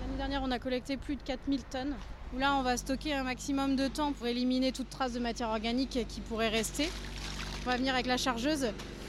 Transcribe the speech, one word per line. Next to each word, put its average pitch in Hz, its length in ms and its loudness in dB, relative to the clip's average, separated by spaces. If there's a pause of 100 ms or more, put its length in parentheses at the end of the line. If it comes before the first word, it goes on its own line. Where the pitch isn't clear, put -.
L'année 262 160 -4
dernière, 277 240 0
on 262 80 0
a 247 80 0
collecté 254 380 -2
plus - 180 -4
de 240 80 -6
quatre 262 240 -6
mille 277 180 0
tonnes, 262 300 -4 (400)
où 247 40 -4
là, 277 180 4
on 269 60 4
va 247 140 4
stocker 269 380 0
un 269 80 2
maximum 269 520 2
de 269 140 4
temps 294 240 0
pour 262 140 -4
éliminer 254 460 4
toute 247 180 -6
trace 254 220 0
de 240 80 -2
matière 233 280 0
organique 233 500 0 (100)
qui - 120 -6
pourrait 226 280 0
rester. 226 400 0 (720)
On 247 80 -2
va 247 60 4
venir 262 180 2
avec 247 120 2
la 254 100 4
chargeuse, 262 520 2 (400)